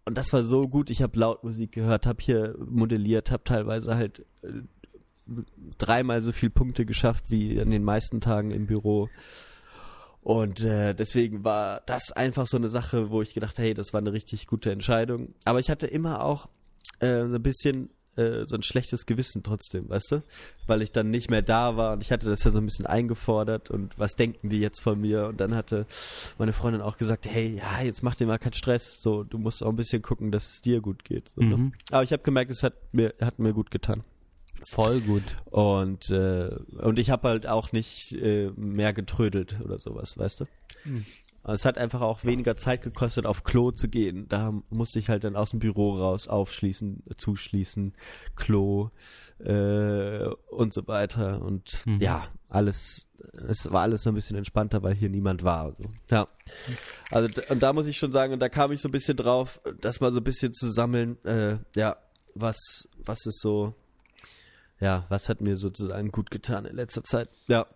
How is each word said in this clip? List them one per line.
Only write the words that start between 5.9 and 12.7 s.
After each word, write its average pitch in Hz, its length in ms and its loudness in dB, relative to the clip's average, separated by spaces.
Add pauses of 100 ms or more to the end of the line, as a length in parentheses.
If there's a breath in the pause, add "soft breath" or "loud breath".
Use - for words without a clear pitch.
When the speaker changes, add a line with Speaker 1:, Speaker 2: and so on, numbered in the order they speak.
Speaker 1:
so 117 100 0
viel 117 180 2
Punkte 123 360 4
geschafft 113 460 2
wie 110 280 2
an 110 120 2
den 104 120 4
meisten 107 380 0
Tagen 107 300 0
im 104 160 -2
Büro. 104 420 2 (1120 loud breath)
Und, 110 400 0
äh, 104 340 2
deswegen 107 480 0
war 104 420 -2
das 123 260 -4
einfach 127 360 0
so 131 100 2
eine 117 120 0
Sache, 117 420 -2